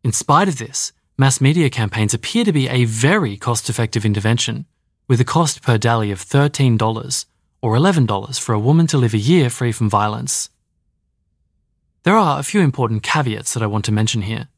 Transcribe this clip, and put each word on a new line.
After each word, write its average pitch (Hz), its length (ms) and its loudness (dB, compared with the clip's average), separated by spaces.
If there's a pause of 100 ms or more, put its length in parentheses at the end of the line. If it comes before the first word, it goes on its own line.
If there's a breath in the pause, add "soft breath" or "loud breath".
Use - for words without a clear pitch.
In 117 80 0
spite 165 360 2
of 151 100 -2
this, - 360 -10 (220)
mass 135 240 2
media 147 300 2
campaigns 107 460 -2
appear 226 280 -4
to 214 80 2
be 135 160 0
a 123 180 2
very 113 520 0
cost-effective 113 640 -2
intervention, 110 640 0 (420)
with 123 140 2
a 123 40 4
cost 160 360 0
per 117 160 2
daly 113 320 0
of 98 100 -6
thirteen 139 560 2
dollars 110 520 -4 (340)
or 113 140 0
eleven 156 320 4
dollars 107 320 -4
for - 140 -4
a 107 60 0
woman 151 280 4
to 151 100 0
live 117 160 2
a 107 60 2
year 139 280 2
free 120 240 -2
from 107 200 -2
violence. 110 580 -2 (1500)
There 190 140 2
are 156 240 2
a 143 40 -6
few 208 180 0
important 120 420 0
caveats 123 500 -2
that 117 80 -4
I 110 60 0
want 104 180 -2
to 110 60 -2
mention 107 320 0
here. 113 240 -8 (100)